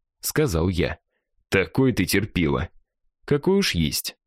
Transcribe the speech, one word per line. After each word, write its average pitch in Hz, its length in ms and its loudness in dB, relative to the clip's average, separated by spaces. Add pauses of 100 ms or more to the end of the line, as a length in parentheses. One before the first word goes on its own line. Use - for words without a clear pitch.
(200)
сказал 92 500 0
я. 82 280 -2 (520)
«Такой 117 440 2
ты 95 120 0
терпила». 87 640 0 (560)
«Какой 160 320 2
уж 196 180 0
есть». - 520 -2